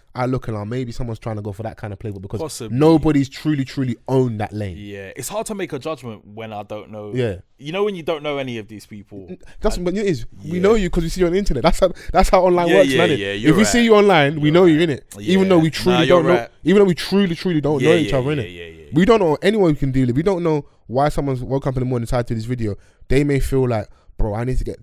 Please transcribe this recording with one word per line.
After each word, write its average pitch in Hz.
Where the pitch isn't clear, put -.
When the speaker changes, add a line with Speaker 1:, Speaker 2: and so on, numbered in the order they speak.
Speaker 1:
I 127
look 131
and, 110
"Oh, 104
maybe 120
someone's 113
trying 113
to 104
go 107
for 95
that 110
kind 104
of -
playbook," 98
because 98
Speaker 2:
Possibly. 120
Speaker 1:
nobody's 147
truly, 151
truly 127
owned 127
that 104
lane. 101
Speaker 2:
Yeah, 98
it's 127
hard 214
to 226
make 190
a 143
judgment 127
when 110
I 104
don't 107
know. 107
Speaker 1:
Yeah. 113
Speaker 2:
You 147
know 196
when 208
you 170
don't 151
know 143
any 127
of 101
these 104
people. 101
Speaker 1:
N-, 185
that's -
Speaker 2:
And 180
Speaker 1:
what 180
it 214
is. 135
We 156
Speaker 2:
Yeah. 180
Speaker 1:
know 202
you 196
'cause 170
we 165
see 185
you 175
on 170
the 190
internet. 180
That's 175
how, 190
that's 190
how 185
online 175
Speaker 2:
Yeah, 160
Speaker 1:
works, 139
Speaker 2:
yeah, 131
Speaker 1:
man, 120
innit? -
Speaker 2:
yeah, 98
Speaker 1:
If 101
Speaker 2:
you're 156
Speaker 1:
we 220
see 214
Speaker 2:
right. 233
Speaker 1:
you 220
online, 165
we 151
Speaker 2:
You're 151
Speaker 1:
know 185
you, 156
Speaker 2:
right. 170
Speaker 1:
innit? 107
Even 190
though 180
Speaker 2:
Yeah. 160
Speaker 1:
we 160
truly -
Speaker 2:
Nah, 127
you're 175
Speaker 1:
don't -
know, 120
Speaker 2:
right. 117
Speaker 1:
even 185
though 202
we 180
truly, 190
truly 165
don't 139
Speaker 2:
Yeah, 151
Speaker 1:
know 170
each 147
Speaker 2:
yeah, 135
Speaker 1:
other, 135
Speaker 2:
yeah, 139
Speaker 1:
innit? 90
Speaker 2:
yeah, 85
yeah, 80
yeah. 71
Speaker 1:
We 165
don't 220
know, 160
anyone 190
can 135
deal 131
with, 120
we 156
don't 185
know 156
why 135
someone's 139
woke 131
up 127
in 127
the 123
morning, 123
decided 120
to 123
do 110
this 110
video. 117
They 143
may 143
feel 131
like, 110
"Bro, 104
I 117
need 127
to -
get -